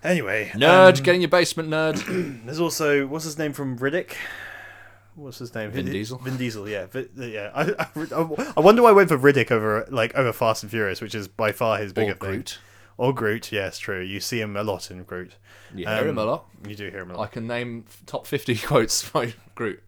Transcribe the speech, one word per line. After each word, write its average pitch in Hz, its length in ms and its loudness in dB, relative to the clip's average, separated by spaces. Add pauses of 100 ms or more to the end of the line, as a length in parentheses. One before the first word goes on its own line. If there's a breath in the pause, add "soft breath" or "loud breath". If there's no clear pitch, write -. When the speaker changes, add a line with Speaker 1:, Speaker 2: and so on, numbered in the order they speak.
Speaker 1:
Anyway, 110 520 -2
Speaker 2:
Nerd, 180 440 10
Speaker 1:
um, 135 60 -4
Speaker 2:
get 180 100 6
in 185 60 2
your 165 100 0
basement, 165 380 2
nerd. 156 760 -4
Speaker 1:
<clears throat> - 0 -
there's 143 140 -8
also, 147 480 0
what's 156 180 -6
his 151 140 -8
name 151 140 -4
from 135 260 -6
Riddick? 139 360 -2 (1000 loud breath)
What's 143 240 -16
his 123 160 -12
name? 107 160 -8
Speaker 2:
Vin 127 160 -6
Speaker 1:
Who, 127 60 -6
Speaker 2:
Diesel? 110 260 -8
Speaker 1:
Vin 131 200 -8
Diesel, 110 300 -6
yeah. 98 180 -6
Vi-, 123 200 -10 (100)
yeah. 107 380 -10
I, 160 240 -2
I, 160 800 -6
I - 40 2
wonder 214 220 8
why 233 60 10
I 214 40 10
went 196 180 8
for 147 80 2
Riddick 135 340 6
over, 107 380 0
like, 117 260 -2
over 127 160 0
Fast 113 300 0
and 104 100 -14
Furious, 104 300 -2
which 104 120 -12
is 101 140 -8
by 107 240 -2
far 110 260 0
his 101 140 -6
bigger 104 200 -2
Speaker 2:
Or - 20 -4
Speaker 1:
thing. 95 160 -10
Speaker 2:
Groot. - 280 -8 (380 soft breath)
Speaker 1:
Or 127 180 0
Groot, 113 380 -4
yes, 98 260 -6
true. 95 220 -8
You 92 200 -8
see 120 200 -6
him 104 160 -6
a 104 80 -4
lot 95 260 -6
in 90 140 -16
Groot. 90 320 -14 (380 soft breath)
Speaker 2:
You 92 120 -8
hear 110 220 -2
him 139 100 -4
Speaker 1:
Um, 107 80 -2
Speaker 2:
a 113 40 -2
lot. 131 160 -6 (200)
Speaker 1:
You 104 80 -14
do 101 160 -12
hear 98 100 -12
him 90 100 -14
a 90 80 -12
lot. 110 40 -6
Speaker 2:
I 110 40 -6
can 113 200 -10
name 120 400 -8
f-, - 200 -20
top - 200 -10
fifty 127 300 -2
<laughs> - 20 -6
quotes - 520 0
by 117 240 -2 (200)
Groot. 110 340 -6